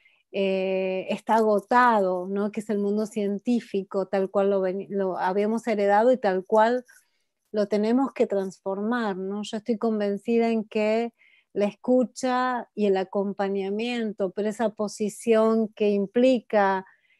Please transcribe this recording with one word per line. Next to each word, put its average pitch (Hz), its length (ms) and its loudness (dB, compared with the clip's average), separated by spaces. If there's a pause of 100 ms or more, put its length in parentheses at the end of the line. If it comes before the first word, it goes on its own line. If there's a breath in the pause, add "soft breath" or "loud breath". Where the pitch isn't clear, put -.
(380 soft breath)
eh, 190 720 -2
está 214 260 -2
agotado, 208 920 2
¿no? 202 240 -2
Que 220 80 -8
es 214 100 -8
el 208 100 -2
mundo 208 260 0
científico, 202 1000 -2
tal 190 220 -2
cual 196 200 0
lo 196 120 2
veni-, 190 280 -4
lo 190 280 -2
habíamos 202 480 -2
heredado 208 460 4
y 247 60 2
tal 190 280 -2
cual 226 380 2 (680 soft breath)
lo 208 140 0
tenemos 226 440 0
que 226 160 0
transformar, 196 880 -4
¿no? 196 280 -8
Yo 220 140 -8
estoy 214 200 -4
convencida 220 720 0
en 220 180 -2
que 220 460 -2 (400 soft breath)
la 202 140 0
escucha 254 1080 -2
y 208 120 0
el 190 100 4
acompañamiento, 202 1300 -2
pero 208 180 -4
esa 214 220 -2
posición 220 1000 0
que 208 220 0
implica, 202 960 2 (340 soft breath)